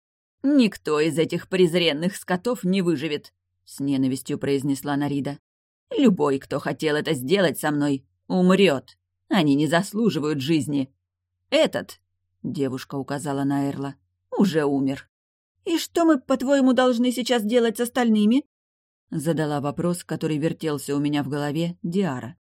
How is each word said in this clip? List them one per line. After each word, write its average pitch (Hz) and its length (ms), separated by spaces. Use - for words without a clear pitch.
«Никто 240 560
из 156 180
этих 170 320
презренных 175 640
скотов - 480
не 190 180
выживет», — 156 520
с - 140
ненавистью 135 600
произнесла 139 560
Нарида. 143 440
«Любой, 160 420
кто 143 200
хотел 147 360
это 147 180
сделать 151 460
со 156 120
мной, 143 340
умрет. 185 720
Они 151 280
не 151 120
заслуживают 156 720
жизни. 143 540
Этот», — 294 500
девушка 131 520
указала 139 480
на 139 260
Эрла, — 139 260
«уже 160 280
умер». 139 440
«И 330 140
что - 260
мы, 311 140
по-твоему, 262 540
должны 247 380
сейчас 240 320
делать 233 340
с 240 40
остальными?» 233 640
задала 151 500
вопрос, 165 420
который 156 340
вертелся 147 580
у 143 40
меня 147 240
в 135 60
голове, 147 540
Диара. 170 540